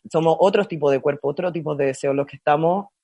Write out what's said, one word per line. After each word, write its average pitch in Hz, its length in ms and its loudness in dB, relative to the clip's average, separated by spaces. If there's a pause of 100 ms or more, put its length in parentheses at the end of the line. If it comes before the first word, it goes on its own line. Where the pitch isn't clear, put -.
(100)
somos 160 300 2
otros 202 280 2
tipos 143 240 0
de 131 80 2
cuerpo, 143 280 -2
otro 175 240 -4
tipo 151 220 -6
de 139 120 -2
deseo, 135 260 -2
los 139 140 -2
que 139 100 -18
estamos 165 500 0 (180)